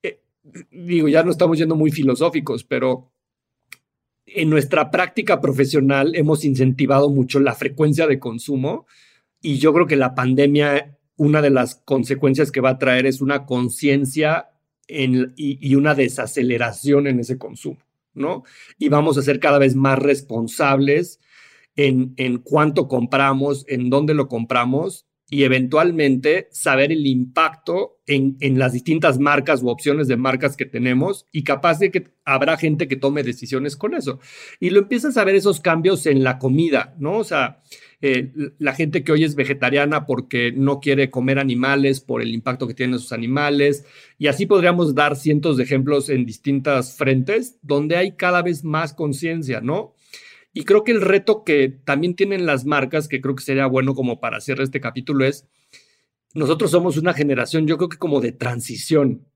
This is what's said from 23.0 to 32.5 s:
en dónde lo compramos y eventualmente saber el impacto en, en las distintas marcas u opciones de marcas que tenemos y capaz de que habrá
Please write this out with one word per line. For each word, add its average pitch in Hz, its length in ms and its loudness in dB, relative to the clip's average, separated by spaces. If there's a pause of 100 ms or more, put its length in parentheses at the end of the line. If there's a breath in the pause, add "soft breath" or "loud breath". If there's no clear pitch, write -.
en 123 220 -4
dónde 147 240 2
lo 139 140 0
compramos 123 760 -2 (240)
y 139 160 2
eventualmente 147 1040 2
saber 143 400 2
el 151 160 0
impacto 151 960 -2
en, 135 340 0
en 135 200 0
las 127 140 2
distintas 151 440 0
marcas 143 460 0
u 123 60 0
opciones 143 380 -2
de 123 80 0
marcas 131 400 -2
que - 100 -6
tenemos 127 680 -2
y 151 120 -6
capaz 135 360 0
de 196 100 2
que - 220 -6 (120)
habrá 143 320 0